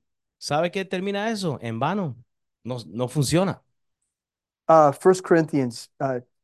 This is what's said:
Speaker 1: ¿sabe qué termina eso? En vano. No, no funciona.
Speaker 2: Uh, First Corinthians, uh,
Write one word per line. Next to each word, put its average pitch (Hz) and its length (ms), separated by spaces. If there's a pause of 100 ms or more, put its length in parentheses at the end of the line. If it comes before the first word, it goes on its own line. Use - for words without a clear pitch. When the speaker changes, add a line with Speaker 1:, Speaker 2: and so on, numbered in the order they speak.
(380)
Speaker 1:
¿sabe 160 320
qué 190 160
termina 202 460
eso? 190 320
En 113 160
vano. 160 360 (480)
No, 123 140 (100)
no 117 200
funciona. 151 540 (1080)
Speaker 2:
Uh, 156 240
First 185 320
Corinthians, 147 680 (100)
uh, 135 200 (240)